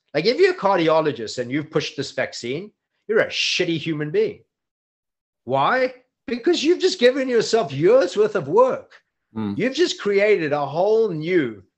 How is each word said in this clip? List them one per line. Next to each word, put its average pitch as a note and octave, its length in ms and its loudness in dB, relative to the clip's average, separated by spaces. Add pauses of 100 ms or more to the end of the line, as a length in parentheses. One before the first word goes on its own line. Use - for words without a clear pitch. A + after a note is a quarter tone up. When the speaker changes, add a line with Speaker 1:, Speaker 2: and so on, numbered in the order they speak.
(140)
Speaker 1:
Like, D#3+ 120 0
if B3 140 2
you're F#4 140 4
a F#4 40 -14
cardiologist D#3+ 840 0
and B2 120 -6
you've C#3+ 180 -4
pushed - 280 -4
this C3 140 -6
vaccine, C3 600 -6 (380)
you're G#3+ 100 2
a C#3+ 80 2
shitty - 500 -2
human D3+ 320 -6
being. G3+ 340 -2 (1000)
Why? G3 500 0 (320)
Because A#3+ 380 0
you've D4+ 160 2
just E4+ 200 0
given C4 280 2
yourself A3 460 0
years F#3 420 2
worth G#3 200 2
of D#3+ 120 -4
work. G#3+ 460 2 (420)
Speaker 2:
Mm. G#2 220 -4
Speaker 1:
You've B3+ 180 -2
just E4 240 0
created G3 540 2
a D3 120 -2
whole G#3 440 0
new D#3 520 -2 (160)